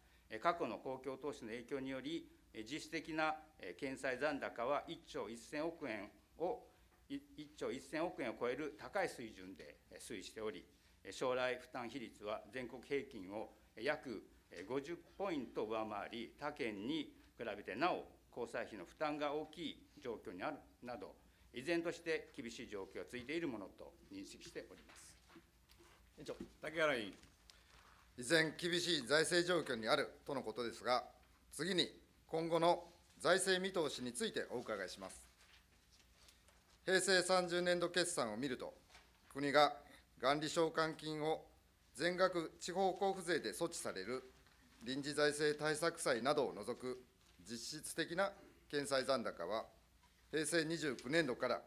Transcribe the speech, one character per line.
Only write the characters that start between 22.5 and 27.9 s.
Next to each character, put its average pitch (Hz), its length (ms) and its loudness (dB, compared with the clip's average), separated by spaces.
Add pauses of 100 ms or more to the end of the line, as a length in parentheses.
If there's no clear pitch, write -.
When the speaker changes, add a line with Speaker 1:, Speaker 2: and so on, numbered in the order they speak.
Speaker 1:
し 120 140 -10
い 110 40 -14
状 101 160 -6
況 95 140 -12
が 92 60 -6
続 123 140 -10
い 127 40 -8
て 135 120 -6
い 175 60 0
る 165 80 -2
も 113 100 -4
の 98 80 -8
と - 260 -16 (200)
認 98 140 -8
識 - 180 -16
し - 80 -14
て - 180 -10
お 92 40 -16
り 92 80 -20
ま - 120 -20
す。 - 220 -20 (1000)
Speaker 2:
委 - 20 -16
員 151 40 -12
長。 127 120 -6 (240)
Speaker 3:
竹 156 200 -2
原 147 160 6
委 113 80 0
員。 95 100 -10 (1040)